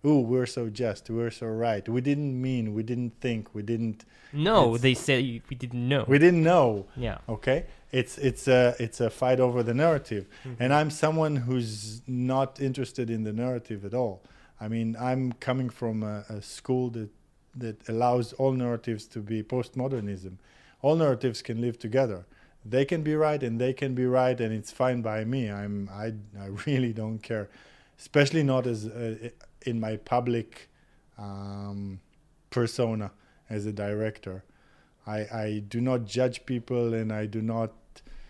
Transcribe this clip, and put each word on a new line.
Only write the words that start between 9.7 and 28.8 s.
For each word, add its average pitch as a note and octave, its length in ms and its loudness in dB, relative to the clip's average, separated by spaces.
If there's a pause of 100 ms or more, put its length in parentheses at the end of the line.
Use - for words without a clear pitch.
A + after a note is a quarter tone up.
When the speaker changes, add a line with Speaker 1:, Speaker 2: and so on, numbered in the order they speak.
Speaker 1:
narrative. C3+ 520 0 (200)
Speaker 2:
Mm-hmm. B2 160 -6
Speaker 1:
And B2+ 100 4
I'm D3+ 180 4
someone D#3 460 2
who's A#2 720 -4
not C3 520 0
interested C3 520 -4
in A2 140 -2
the G#2+ 100 -4
narrative A#2 500 -4
at G2 80 -8
all. A2+ 300 -2 (360)
I G#2+ 100 -8
mean, A2+ 300 -2
I'm B2+ 360 0
coming B2+ 340 -2
from A2 340 -4
a, G#2 280 -6
a G#2+ 100 -8
school B2+ 500 -2
that, A2 200 -8 (460)
that A2+ 300 -10
allows A#2+ 460 2
all C3+ 200 2
narratives A#2+ 560 -2
to - 100 -12
be G#2+ 240 -4
postmodernism. G#2+ 960 -4 (440)
All D3+ 160 4
narratives C3 460 2
can A#2 180 -4
live A#2+ 180 -2
together. A2 460 0 (400)
They B2 200 2
can D#3+ 180 -2
be D3+ 140 0
right D3+ 260 2
and A#2 180 -2
they B2+ 120 2
can C3+ 240 -2
be B2+ 100 2
right, B2+ 340 4
and A2 140 0
it's G#2+ 160 -8
fine B2 320 0
by A2 220 -2
me. A#2 260 -2
I'm, G2+ 420 -6
I, A2 200 -6 (280)
I G2 60 -12
<laughs> G2 200 -8
really C3 260 2
don't A2 260 -6
care, G#2+ 300 -6 (500)
especially D3 460 2
not C3 240 2
as, A2 180 -4